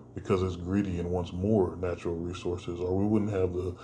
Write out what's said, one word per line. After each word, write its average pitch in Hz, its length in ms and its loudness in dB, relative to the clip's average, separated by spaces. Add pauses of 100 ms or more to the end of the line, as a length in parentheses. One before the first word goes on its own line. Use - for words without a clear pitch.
(160)
because 95 260 2
it's 92 140 0
greedy 90 440 0
and 87 100 -2
wants 90 220 -2
more 90 460 2
natural 87 380 -2
resources, 87 640 -4
or 90 180 0
we 101 80 4
wouldn't 107 260 2
have 92 220 0
the 87 300 -2